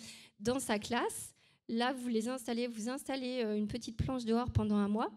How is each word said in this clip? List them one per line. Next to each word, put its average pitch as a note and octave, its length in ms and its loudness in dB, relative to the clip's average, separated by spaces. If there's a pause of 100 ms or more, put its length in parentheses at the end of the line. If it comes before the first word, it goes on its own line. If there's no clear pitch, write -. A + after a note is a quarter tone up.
(380)
dans A#3+ 200 0
sa A#3+ 200 0
classe. A#3+ 560 -2 (360)
Là, A#3+ 240 2
vous B3 140 -6
les A3 200 2
installez, B3 380 -2
vous A3+ 240 -4
installez, B3+ 520 -2
euh, G#3+ 140 0
une G#3+ 120 0
petite A#3 280 -6
planche B3+ 300 0
dehors A3+ 260 2
pendant G#3 240 4
un G3+ 120 4
mois. A3 280 2